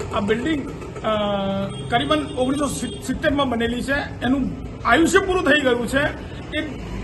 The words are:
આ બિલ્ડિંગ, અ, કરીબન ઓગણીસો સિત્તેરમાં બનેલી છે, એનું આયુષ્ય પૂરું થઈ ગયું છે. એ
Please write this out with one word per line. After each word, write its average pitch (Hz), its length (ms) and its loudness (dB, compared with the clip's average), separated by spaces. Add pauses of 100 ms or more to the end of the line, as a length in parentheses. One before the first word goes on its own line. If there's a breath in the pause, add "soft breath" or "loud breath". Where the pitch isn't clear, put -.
(120)
આ 233 80 0
બિલ્ડિંગ, 233 500 0 (340)
અ, 220 60 0 (760)
કરીબન 285 500 0
ઓગણીસો 277 280 0 (360)
સિત્તેરમાં 277 480 0
બનેલી 233 320 0
છે, 269 440 -2
એનું 254 240 2 (340)
આયુષ્ય 311 340 6
પૂરું 370 260 2
થઈ 294 160 6
ગયું 240 280 2
છે. 294 440 -2 (260)
એ 311 240 -6 (220)